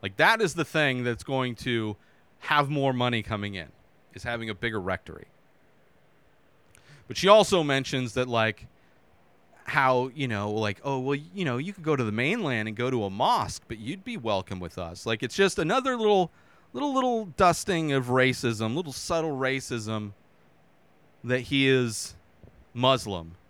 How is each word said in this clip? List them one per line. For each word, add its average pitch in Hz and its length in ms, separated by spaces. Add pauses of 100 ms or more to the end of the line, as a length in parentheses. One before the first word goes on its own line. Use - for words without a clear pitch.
Like, 98 140
that 220 240
is 165 140
the 160 100
thing 131 400
that's 117 180
going 127 340
to 110 380 (440)
have 147 300
more 139 220
money 123 320
coming 101 320
in, 90 120 (460)
is 120 100
having 117 260
a 107 60
bigger 110 260
rectory. 90 460 (1800)
But 120 80
she 180 140
also 196 340
mentions 135 520
that, 127 120
like, 110 400 (1000)
how, 131 500
you 143 120
know, 104 240
like, 104 320
"Oh, 135 160
well, 135 160
you 175 300
know, 123 120
you 175 160
could 170 100
go 151 120
to 127 80
the 107 80
mainland 127 560
and 107 100
go 123 120
to 123 140
a 98 60
mosque, 131 580
but 117 100
you'd 143 260
be 240 140
welcome 98 420
with 87 200
us." 87 260
Like, 113 160
it's 123 140
just 196 240
another 247 360
little, 208 360 (420)
little, 277 200
little 247 320 (120)
dusting 170 540
of 135 160
racism, 123 680
little 156 180
subtle 160 440
racism 110 760 (1120)
that 123 180
he 135 260
is 127 480 (580)
Muslim. 104 640 (140)